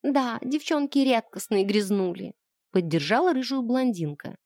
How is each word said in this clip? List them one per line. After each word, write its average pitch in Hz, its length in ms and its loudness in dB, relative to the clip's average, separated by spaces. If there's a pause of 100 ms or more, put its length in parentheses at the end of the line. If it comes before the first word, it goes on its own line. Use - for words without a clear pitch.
«Да, 254 400 0
девчонки 285 560 -2
редкостные 226 640 0
грязнули», 196 720 0 (380)
поддержала 180 600 2
рыжую 262 300 -2
блондинка. 226 840 -2